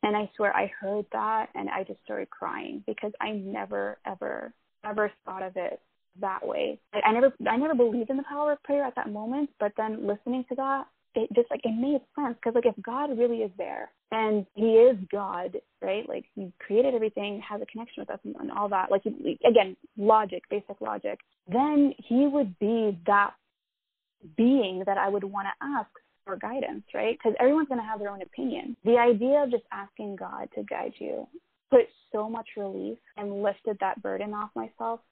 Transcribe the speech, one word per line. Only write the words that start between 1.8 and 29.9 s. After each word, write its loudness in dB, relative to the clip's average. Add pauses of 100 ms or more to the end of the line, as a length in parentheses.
just -14
started -8
crying -8
because -6
I -4
never, -6
ever, -8 (320)
ever -2 (120)
thought -10
of -8
it -6 (400)
that -4
way. -4 (160)
I, 0
I 6
never, 6 (180)
I 2
never 2
believed 2
in -2
the -4
power -2
of -4
prayer 0
at -6
that -6
moment, -4 (100)
but 0
then -4
listening -4
to -6
that, -2 (280)
it 0
just, 4
like, -4
it 0
made 0 (140)
sense. -4
'Cause, -2
like, 2
if 2
God -4
really 2
is -2
there, -10 (220)
and 0
he 4
is 10 (140)
God, -6 (260)
right? -4
Like, -8 (100)
he -10
created 2
everything, -2
has -10
a -8
connection -14
with -12
us -8
and, -10
and -8
all -2
that. 0
Like, 4
he, -4
again, 6 (200)
logic, 2
basic -6
logic. -6 (300)
Then 4
he 4
would 2
be 2 (100)
that 4 (1040)
being 4
that 0
I 2
would 0
wanna -6
ask -6 (340)
for -8
guidance, -6
right? -2
'Cause 0
everyone's 4
gonna -4
have -8
their -6
own -12
opinion. -8
The 6
idea 6
of 0
just -2
asking -12